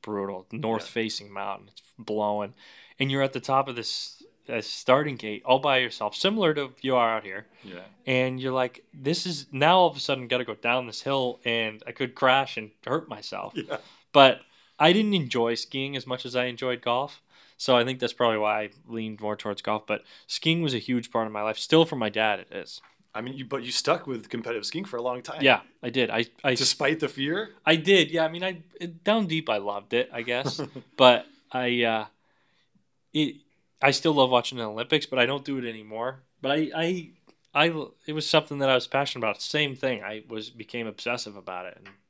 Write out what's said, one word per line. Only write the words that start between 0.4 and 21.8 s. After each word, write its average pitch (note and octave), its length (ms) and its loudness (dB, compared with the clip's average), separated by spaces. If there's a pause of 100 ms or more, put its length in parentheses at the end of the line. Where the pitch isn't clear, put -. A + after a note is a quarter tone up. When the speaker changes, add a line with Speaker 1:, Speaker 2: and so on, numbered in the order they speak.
Speaker 1:
north A2 320 -4
Speaker 2:
Yeah. - 80 -14
Speaker 1:
facing G#2 400 -4
mountain. G2+ 420 -8
It's - 80 -20 (160)
blowing, G#2 560 -2 (460)
and C3+ 120 -2
you're C#3 100 0
at C3+ 120 0
the B2 80 -8
top C3+ 260 0
of B2+ 80 -10
this - 420 -10 (300)
a A#2 120 -4
starting C#3 540 2
gate G#2+ 300 -8
all C3 140 6
by C#3 180 2
yourself, A2+ 380 -2
similar G3 380 2
to C#3 180 -6 (100)
you C3 140 0
are A2+ 200 4
out G#2+ 80 -4
here. G2 220 -12 (180)
Speaker 2:
Yeah. F#2 180 -16 (240)
Speaker 1:
And B2+ 340 0
you're C3 140 -4
like, B2+ 300 -2 (100)
"This D3 320 -4
is, C#3+ 260 -8
now D3+ 260 6
all F3+ 100 8
of C#3+ 100 -2
a - 20 -10
sudden C3 280 -4
gotta B2 180 0
go A2 100 -8
down A#2+ 320 -2
this - 140 -12
hill, C3 440 -2
and A2+ 420 -2
I A#2 40 -10
could C3 240 -6
crash C3+ 420 4
and G#2+ 140 -10 (140)
hurt D3 240 -4
myself." G2+ 500 -10
Speaker 2:
<laughs> - 100 -6
Yeah. C#3+ 80 -6 (340)
Speaker 1:
But C3+ 300 8 (380)
I D#3 140 6
didn't G#3+ 200 2
enjoy A#2+ 420 0
skiing C3+ 400 -6
as B2+ 120 -10
much B2+ 180 -8
as B2 100 -6
I B2 100 0
enjoyed B2 360 -6
golf. B2+ 400 -2 (360)
So B2+ 200 4
I A#2+ 60 6
think B2+ 160 -4
that's A#2+ 140 -2
probably A2+ 260 2
why G#2+ 240 0
I G2+ 60 -10 (180)
leaned A2 340 -8
more G#2+ 140 -2
towards G#2 260 -6
golf. G#2+ 240 -2
But - 180 -4 (240)
skiing E3 360 0
was C#3 100 -2
a A#2 60 -2
huge A#2+ 320 -4
part A2+ 160 0
of G#2+ 60 -10
my G#2 100 -6
life. A2 160 -2
Still, D#3+ 260 6